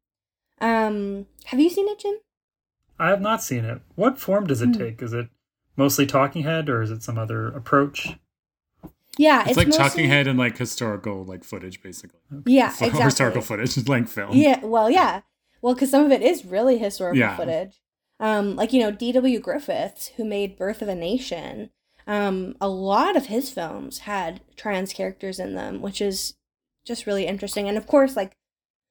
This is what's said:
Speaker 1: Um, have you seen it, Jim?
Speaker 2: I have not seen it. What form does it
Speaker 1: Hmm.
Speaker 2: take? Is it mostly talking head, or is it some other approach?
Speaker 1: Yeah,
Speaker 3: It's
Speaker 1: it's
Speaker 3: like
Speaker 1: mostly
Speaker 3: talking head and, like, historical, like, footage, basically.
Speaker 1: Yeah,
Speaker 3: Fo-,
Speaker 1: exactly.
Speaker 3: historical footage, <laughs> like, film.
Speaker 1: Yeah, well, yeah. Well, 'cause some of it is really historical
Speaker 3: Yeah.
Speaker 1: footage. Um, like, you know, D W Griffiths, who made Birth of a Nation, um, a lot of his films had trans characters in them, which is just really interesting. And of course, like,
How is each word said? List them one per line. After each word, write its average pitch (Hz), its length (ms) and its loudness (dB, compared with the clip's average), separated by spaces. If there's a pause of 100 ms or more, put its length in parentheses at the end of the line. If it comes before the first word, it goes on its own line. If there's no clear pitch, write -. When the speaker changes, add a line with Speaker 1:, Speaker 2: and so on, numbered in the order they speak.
(600)
Speaker 1:
Um, 214 640 -2 (200)
have 254 140 0
you 330 100 6
seen 392 180 -2
it, 415 100 -6
Jim? 403 160 -4 (840)
Speaker 2:
I 165 100 0
have 196 120 2
not 214 220 -2
seen 120 220 -4
it. 117 180 -8 (120)
What 247 240 2
form 196 280 -2
does 127 160 0
it 123 40 4
Speaker 1:
Hmm. 123 120 4
Speaker 2:
take? 113 240 -8
Is 117 100 -8
it 117 160 -6 (480)
mostly 139 300 2
talking 139 380 0
head, 160 240 -2
or 117 140 0
is 110 80 -2
it 113 120 -10
some 113 160 -6
other 113 300 -6
approach? - 680 -2 (1040)
Speaker 1:
Yeah, 294 240 8
Speaker 3:
It's - 80 0
Speaker 1:
it's 262 60 4
Speaker 3:
like 170 120 6
Speaker 1:
mostly 147 140 6
Speaker 3:
talking 139 260 4
head 139 180 4
and, 131 120 2
like, 120 200 0
historical, 104 680 -6
like, 92 200 -14
footage, 92 380 -14
basically. - 380 -20 (240)
Speaker 1:
Yeah, 247 260 6
Speaker 3:
Fo-, - 160 -2
Speaker 1:
exactly. 151 180 2
Speaker 3:
historical 127 380 2
footage, 117 340 -4
<laughs> 120 120 -2
like, 123 200 2
film. 101 280 -2
Speaker 1:
Yeah, 262 280 6
well, 226 260 2
yeah. 240 320 2 (400)
Well, 247 120 2
'cause 262 160 0
some 277 140 6
of 277 80 6
it 214 100 2
is 285 220 2
really 226 340 2
historical 196 400 -2
Speaker 3:
Yeah. 107 180 2
Speaker 1:
footage. 170 440 -6 (400)
Um, 208 360 0
like, 220 160 0
you 262 80 6
know, 214 100 2
D 233 220 -4
W 254 280 2
Griffiths, - 760 -6
who 226 80 -6
made 202 340 -4
Birth 190 220 -4
of 208 80 -8
a 190 60 -2
Nation, 180 760 -6 (360)
um, 196 540 -2
a 196 80 -2
lot 196 480 2
of 226 100 0
his 233 240 -4
films 143 500 -10
had 190 400 -8 (160)
trans 190 360 -6
characters 190 460 -8
in 185 160 -8
them, 185 280 -10
which 196 180 -8
is 196 340 -4 (500)
just 233 220 -10
really 196 200 -2
interesting. 202 420 -6
And 208 80 -2
of 220 100 -6
course, 269 300 4
like, 190 200 -6 (540)